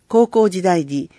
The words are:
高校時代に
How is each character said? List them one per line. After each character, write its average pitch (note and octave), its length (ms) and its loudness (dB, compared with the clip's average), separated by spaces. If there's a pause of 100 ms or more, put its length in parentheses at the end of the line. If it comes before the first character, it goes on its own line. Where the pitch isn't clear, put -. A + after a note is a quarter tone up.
高 A#3 220 2
校 A3 220 2
時 F3+ 120 -6
代 F3 220 0
に C#3 340 -6